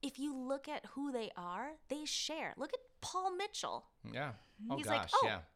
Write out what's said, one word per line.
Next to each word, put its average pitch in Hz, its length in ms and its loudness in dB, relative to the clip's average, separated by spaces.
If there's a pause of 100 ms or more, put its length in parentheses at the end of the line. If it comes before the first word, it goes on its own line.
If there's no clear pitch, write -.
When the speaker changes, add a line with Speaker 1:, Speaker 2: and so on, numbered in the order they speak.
Speaker 1:
if 269 180 -2
you 277 160 0
look 269 340 0
at 294 240 -4
who 285 180 0
they 226 240 0
are, 185 360 -2 (180)
they 302 160 -2
share. 285 520 0
Look - 160 -2
at 508 60 -4 (220)
Paul 370 340 2
Mitchell. 392 500 -2 (260)
Speaker 2:
Yeah. 131 200 -2 (380)
Oh, 262 80 0
Speaker 1:
He's 302 80 -2
Speaker 2:
gosh, 110 120 4
Speaker 1:
like, - 160 0
"Oh, 539 120 10
Speaker 2:
yeah. 101 140 4 (160)